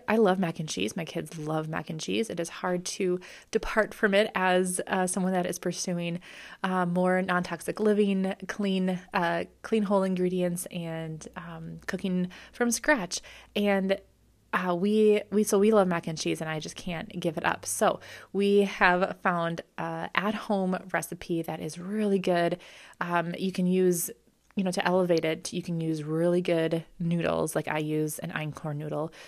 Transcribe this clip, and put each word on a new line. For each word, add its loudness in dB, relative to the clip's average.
I 2
love 4
mac -2
and -6
cheese. -4
My -4
kids -8
love -4
mac -6
and -8
cheese. -2
It -6
is -4
hard -4
to -2
depart 0
from 2
it 4
as, 2
uh, 0
someone 0
that 0
is -4
pursuing, -4
uh, 0
more 2
non-toxic -2
living, 4
clean, 0
uh, 0
clean 0
whole 4
ingredients, 0
and, -8
um, -12
cooking -2
from 0
scratch. 0
And, 2
uh, 0
we, 4
we, 4
so 4
we 6
love 6
mac -2
and -6
cheese, -2
and -6
I -4
just -10
can't -8
give -2
it -6
up. 0
So 0
we 4
have 2
found 0
a -6
at-home 0
recipe -2
that -6
is -8
really 0
good. 2
Um, 0
you -2
can 2
use, 4
you 0
know, 0
to -2
elevate 4
it, -2
you -4
can -2
use -2
really 2
good 2
noodles. 0
Like, -2
I -2
use -2
an -6
einkorn -6
noodle. -6